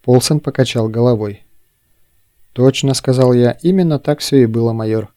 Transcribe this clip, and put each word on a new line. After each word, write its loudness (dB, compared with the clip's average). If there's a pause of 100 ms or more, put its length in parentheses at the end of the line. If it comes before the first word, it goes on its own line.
Полсон 2
покачал -2
головой. -2 (1080)
"Точно", — 0
сказал 0
я, — 2
"именно 0
так -4
все -2
и 4
было, -2
майор". -4